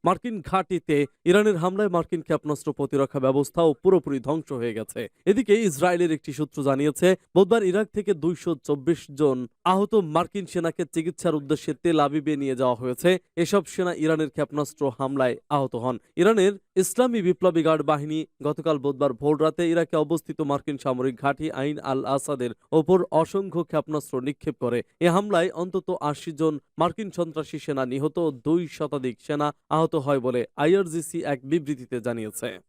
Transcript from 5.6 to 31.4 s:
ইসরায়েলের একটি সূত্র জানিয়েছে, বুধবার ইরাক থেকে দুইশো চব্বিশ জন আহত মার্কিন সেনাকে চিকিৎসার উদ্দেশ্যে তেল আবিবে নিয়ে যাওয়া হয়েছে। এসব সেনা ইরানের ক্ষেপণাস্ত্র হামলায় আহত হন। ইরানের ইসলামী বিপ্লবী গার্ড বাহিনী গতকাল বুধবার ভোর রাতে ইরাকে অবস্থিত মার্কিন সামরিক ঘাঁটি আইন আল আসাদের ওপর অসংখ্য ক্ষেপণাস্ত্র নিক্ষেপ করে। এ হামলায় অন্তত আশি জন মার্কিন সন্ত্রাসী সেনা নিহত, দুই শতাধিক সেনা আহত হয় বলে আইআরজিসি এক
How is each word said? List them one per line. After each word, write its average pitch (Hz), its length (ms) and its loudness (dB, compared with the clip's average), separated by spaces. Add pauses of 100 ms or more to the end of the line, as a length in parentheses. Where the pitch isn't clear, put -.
ইসরায়েলের 170 480 2
একটি - 220 -10
সূত্র 147 180 -4 (120)
জানিয়েছে, 143 400 2 (260)
বুধবার 202 360 4
ইরাক 202 260 0
থেকে 208 160 -2 (120)
দুইশো 175 280 -2 (140)
চব্বিশ 147 340 0 (200)
জন 135 180 4 (340)
আহত 196 200 2 (220)
মার্কিন 175 380 -2
সেনাকে 165 300 -2 (120)
চিকিৎসার 165 460 -2
উদ্দেশ্যে 143 320 -2 (100)
তেল 165 240 2
আবিবে 151 360 -2
নিয়ে 131 180 -2
যাওয়া 123 220 2
হয়েছে। 127 280 0 (320)
এসব 190 200 2 (100)
সেনা 180 200 -2 (120)
ইরানের 156 300 0
ক্ষেপণাস্ত্র 147 480 -4 (160)
হামলায় 135 380 0 (200)
আহত 135 260 -2
হন। 123 140 -2 (260)
ইরানের 202 300 4 (300)
ইসলামী 240 460 2
বিপ্লবী 170 380 2
গার্ড 156 240 2
বাহিনী 151 280 -2 (280)
গতকাল 151 380 0
বুধবার 139 360 0
ভোর 147 240 2
রাতে 156 180 0 (100)
ইরাকে 170 320 0
অবস্থিত 156 340 -4 (120)
মার্কিন 143 340 -2
সামরিক 131 380 0
ঘাঁটি 143 240 -2 (140)
আইন 147 160 -2 (140)
আল 135 100 0 (160)
আসাদের 123 360 -4 (260)
ওপর 170 200 4 (220)
অসংখ্য 175 500 -4
ক্ষেপণাস্ত্র 151 440 -4 (120)
নিক্ষেপ 147 380 -6
করে। 120 140 0 (260)
এ 175 100 6
হামলায় 190 360 2 (120)
অন্তত 185 260 -4 (220)
আশি 147 200 -8 (100)
জন 160 140 2 (260)
মার্কিন 175 360 -2
সন্ত্রাসী 160 480 -6
সেনা 135 280 -2
নিহত, 143 260 -2 (280)
দুই 170 160 2 (140)
শতাধিক 131 400 -4 (100)
সেনা 147 220 -2 (280)
আহত 160 180 2 (100)
হয় 139 220 2
বলে 123 140 0 (220)
আইআরজিসি 165 560 0 (140)
এক 131 60 -4 (120)